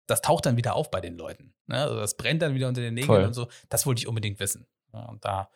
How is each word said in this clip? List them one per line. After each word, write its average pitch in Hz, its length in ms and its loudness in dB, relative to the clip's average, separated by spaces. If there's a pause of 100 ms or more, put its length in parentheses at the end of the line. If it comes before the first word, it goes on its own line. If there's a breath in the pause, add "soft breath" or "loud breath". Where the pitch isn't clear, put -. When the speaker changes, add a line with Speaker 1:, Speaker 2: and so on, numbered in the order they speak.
Speaker 1:
das 107 140 2
taucht - 240 2
dann 123 120 4
wieder 120 180 0
auf 151 160 -2
bei 92 100 -4
den 87 160 -10
Leuten, - 360 -14 (140)
ne? 120 100 -4
Also 131 220 0
das 107 180 -4
brennt 143 240 0
dann 147 120 2
wieder 131 140 0
unter 123 140 -2
den 117 120 -4
Nägeln 127 140 -2
Speaker 2:
Voll. 98 180 8
Speaker 1:
und 107 80 0
so. 120 140 -4 (220 loud breath)
Das - 160 0
wollte 123 140 2
ich - 80 -4
unbedingt 107 320 -4
wissen. - 280 -4 (260)
Ja, 110 120 -12
und 110 200 -16
da, 98 300 -2